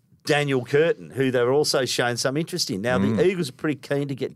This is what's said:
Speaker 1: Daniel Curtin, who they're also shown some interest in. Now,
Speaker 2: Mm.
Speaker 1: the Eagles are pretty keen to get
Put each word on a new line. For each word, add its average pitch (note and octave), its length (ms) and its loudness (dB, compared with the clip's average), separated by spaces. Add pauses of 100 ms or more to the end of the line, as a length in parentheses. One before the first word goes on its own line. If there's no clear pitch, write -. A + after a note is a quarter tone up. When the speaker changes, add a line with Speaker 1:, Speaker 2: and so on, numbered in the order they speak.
(260)
Speaker 1:
Daniel C#3+ 400 2
Curtin, C#3+ 460 0
who C3 200 0
they're B2 220 2
also C#3+ 320 2
shown A#2+ 320 -2
some C3+ 200 -2
interest E3 340 -4
in. F#2+ 100 -2
Now, A#2+ 160 2
Speaker 2:
Mm. G#2+ 200 2
Speaker 1:
the E3 100 4
Eagles F3 220 0
are - 40 -14
pretty D3+ 260 -4
keen C#3+ 280 -4
to C#3 80 -6
get A#2+ 200 -6